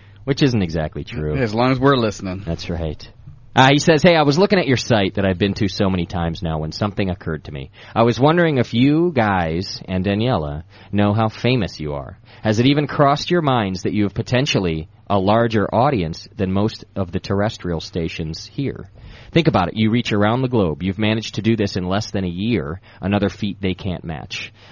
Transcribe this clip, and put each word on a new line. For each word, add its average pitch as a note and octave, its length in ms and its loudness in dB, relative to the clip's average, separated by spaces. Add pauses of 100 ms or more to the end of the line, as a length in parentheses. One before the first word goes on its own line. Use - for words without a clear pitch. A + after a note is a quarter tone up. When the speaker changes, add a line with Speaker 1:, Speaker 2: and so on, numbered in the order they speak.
(240)
Speaker 1:
which C#3+ 180 -2
isn't A#2 200 4
exactly D#2 420 -4
true. D2+ 320 -4
Speaker 2:
As G#2+ 180 0
long B2 180 2
as B2+ 80 0
we're C#3 180 4
listening. G2 480 -4
Speaker 1:
That's E2 240 -4
right. E2 360 -6 (500)
Uh, C3 160 6
he D3 80 4
says, D#3 220 4
"Hey, F3 140 6
I D#3 60 4
was C#3+ 180 2
looking G3+ 200 4
at C3 80 0
your B2 100 4
site G2+ 380 0
that G2 100 2
I've F#2 140 0
been G2+ 160 2
to G2+ 120 0
so F#2+ 220 0
many F2+ 160 0
times E2+ 360 -4
now D#2+ 180 -2
when D#2 120 -6
something G2+ 380 -4
occurred E2 360 -6
to - 60 -14
me. C#2 200 -12 (220)
I A2 100 4
was A#2 160 2
wondering D#3 400 4
if - 140 -2
you D3 400 4
guys F#2+ 720 0
and F#2 200 -2
Daniela G2+ 580 -2 (300)
know G#2 200 2
how A2 160 2
famous A#2+ 500 -2
you D2 140 -6
are. C2+ 240 -10 (260)
Has A2 160 2
it B2 80 4
even C#3+ 200 2
crossed D3 440 2
your F3 100 2
minds A2 420 0
that G2+ 100 -2
you G#2 100 2
have F#2+ 100 -2
potentially G2 760 -2 (220)
a G2+ 100 2
larger A2 540 2
audience G#2 540 0 (100)
than F#2+ 160 -2
most G#2 320 -2 (100)
of F#2 160 -4
the F#2+ 80 -4
terrestrial G2 640 -2
stations E2 640 -6
here?" - 440 -8 (420)
Think E3+ 160 2
about F#2 220 4
it. - 60 -6
You A2 160 2
reach A#2+ 200 0
around G#2+ 300 2
the C3 60 0
globe. F2+ 360 0
You've F#2+ 160 -2
managed G#2+ 360 0
to A2 60 -4
do A2+ 140 2
this G#2 200 0
in F2+ 100 -2
less G2 260 -2
than G2 120 -2
a F2+ 60 -2
year, F2+ 520 -2 (200)
another G2 280 0
feat G2 320 -6
they F#2 120 -2
can't F2+ 300 -8
match. - 480 -10 (200)